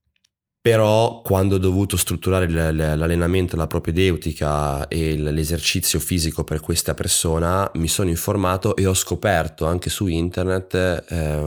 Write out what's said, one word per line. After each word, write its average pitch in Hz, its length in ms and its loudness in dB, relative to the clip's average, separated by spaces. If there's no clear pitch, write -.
Però 110 600 4
quando 98 320 2
ho - 20 2
dovuto 95 400 2
strutturare 92 500 0
l-, 82 280 0
l-, 78 200 0
l'allenamento, 85 600 0
la 82 100 0
propedeutica 78 1200 0
e 78 300 -2
l-, 76 160 -2
l'esercizio 80 680 -2
fisico 80 440 -2
per 76 160 -4
questa - 340 -2
persona, 85 840 0
mi 82 120 0
sono 95 220 0
informato 95 680 0
e 95 100 2
ho 92 80 4
scoperto 85 720 0
anche 87 240 -2
su - 160 -2
internet, 90 1040 -2
eh, 78 260 -2